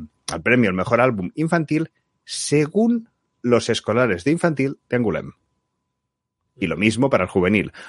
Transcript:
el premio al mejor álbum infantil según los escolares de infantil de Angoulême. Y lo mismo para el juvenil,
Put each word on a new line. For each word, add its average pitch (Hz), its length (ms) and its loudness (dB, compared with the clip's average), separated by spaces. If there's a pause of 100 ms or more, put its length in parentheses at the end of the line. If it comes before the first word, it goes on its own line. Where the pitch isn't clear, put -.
(340)
el 82 80 -8
premio 117 260 4
al 92 60 0
mejor 104 260 0
álbum 110 360 0
infantil 160 560 -2 (320)
según 202 840 0 (320)
los 120 280 2
escolares 107 560 0
de 143 80 2
infantil 147 460 -2 (100)
de 123 100 -2
Angoulême. 92 340 -2 (1200)
Y 95 100 -4
lo 80 100 -4
mismo 110 320 2
para 107 160 0
el 90 60 -4
juvenil, 95 420 0 (160)